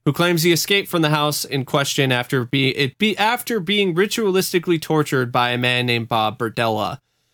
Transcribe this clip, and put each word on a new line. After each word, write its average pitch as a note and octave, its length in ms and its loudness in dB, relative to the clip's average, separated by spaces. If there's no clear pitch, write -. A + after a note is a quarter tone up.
who D3 80 0
claims E3+ 320 0
he F3 80 4
escaped G3 380 0
from E3+ 140 0
the D3+ 60 2
house D3+ 360 0
in C3 180 -4
question C#3 480 0
after B2 320 0
be-, C3+ 320 0
it C#3 220 -2
be-, G#3 200 2
after A3+ 420 0
being F#3+ 340 0
ritualistically F#3 880 0
tortured D3 500 0
by B2 200 2
a B2 60 0
man B2 280 0
named A#2 220 0
Bob A2 320 0
Berdella. A2 600 -2